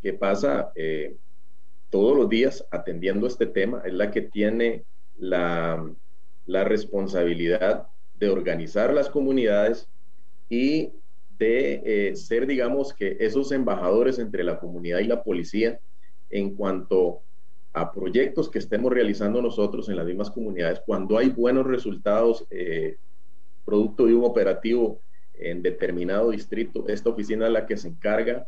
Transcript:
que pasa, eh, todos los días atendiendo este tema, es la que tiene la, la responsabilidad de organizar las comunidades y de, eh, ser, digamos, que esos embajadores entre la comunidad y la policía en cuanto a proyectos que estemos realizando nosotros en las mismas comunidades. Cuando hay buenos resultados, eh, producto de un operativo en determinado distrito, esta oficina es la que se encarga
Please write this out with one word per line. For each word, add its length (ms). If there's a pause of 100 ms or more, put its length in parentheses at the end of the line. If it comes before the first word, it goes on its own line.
que 120
pasa, 600
eh, 400 (720)
todos 260
los 140
días 400
atendiendo 580
este 180
tema, 400
es 80
la 180
que 100
tiene 640 (340)
la, 720 (560)
la 200
responsabilidad 1200 (320)
de 100
organizar 640
las 160
comunidades 760 (640)
y 420 (460)
de, 480
eh, 300
ser, 300
digamos, 480
que 280
esos 320
embajadores 680
entre 240
la 160
comunidad 400
y 80
la 160
policía 560 (500)
en 260
cuanto 680 (500)
a 220
proyectos 560
que 100
estemos 320
realizando 500
nosotros 460
en 80
las 100
mismas 240
comunidades. 560
Cuando 320
hay 120
buenos 360
resultados, 840
eh, 480 (680)
producto 420
de 100
un 100
operativo 720 (360)
en 260
determinado 680
distrito, 580
esta 220
oficina 360
es 60
la 120
que 120
se 100
encarga 600